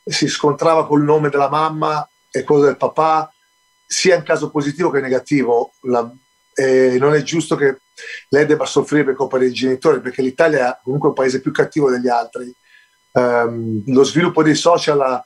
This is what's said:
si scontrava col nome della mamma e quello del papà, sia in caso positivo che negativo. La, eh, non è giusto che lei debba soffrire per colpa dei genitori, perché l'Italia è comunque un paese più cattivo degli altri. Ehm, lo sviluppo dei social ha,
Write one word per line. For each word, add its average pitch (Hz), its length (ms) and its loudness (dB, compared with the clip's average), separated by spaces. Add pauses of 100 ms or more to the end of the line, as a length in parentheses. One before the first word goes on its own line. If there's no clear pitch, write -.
si 151 220 -2
scontrava 160 580 0
col 147 160 2
nome 151 280 2
della 139 200 0
mamma 156 580 -2 (220)
e 131 140 -6
quello 143 180 2
del 139 160 2
papà, 156 560 0 (520)
sia - 300 2
in 170 80 0
caso 151 280 -2
positivo 147 400 -2
che 135 100 0
negativo. 127 800 0
La, 123 260 -2 (460)
eh, 131 460 2
non 147 160 2
è 147 80 0
giusto 160 320 -4
che 135 260 0 (480)
lei 147 160 4
debba 151 200 0
soffrire 147 380 0
per 131 120 -2
colpa 135 220 -4
dei 127 140 2
genitori, 127 480 0
perché 120 220 -6
l'Italia 131 560 0
è - 60 -20
comunque 147 260 -2
un - 60 -4
paese 131 260 -2
più - 100 -4
cattivo 143 380 0
degli 123 180 -2
altri. 123 460 -4 (580)
Ehm, 117 760 -2
lo 131 160 6
sviluppo 160 400 0
dei 156 120 2
social 151 460 2
ha, 127 240 -2